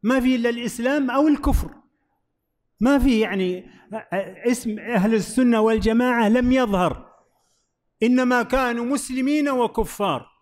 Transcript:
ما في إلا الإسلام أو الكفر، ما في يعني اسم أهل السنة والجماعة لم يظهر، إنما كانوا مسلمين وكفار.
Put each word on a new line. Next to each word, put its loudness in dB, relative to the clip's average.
ما 2
في 2
إلا 0
الإسلام -4
أو 2
الكفر، 0
ما 2
في 4
يعني -2
اسم -4
أهل 0
السنة 2
والجماعة 2
لم 2
يظهر، 0
إنما 2
كانوا -2
مسلمين -2
وكفار. -2